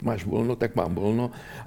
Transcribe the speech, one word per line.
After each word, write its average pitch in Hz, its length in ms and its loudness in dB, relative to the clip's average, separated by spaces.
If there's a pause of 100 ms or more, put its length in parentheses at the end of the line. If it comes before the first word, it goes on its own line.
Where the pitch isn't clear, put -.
máš 107 240 0
volno, 117 300 2
tak 117 200 0
mám 87 200 2
volno. 113 360 2 (360)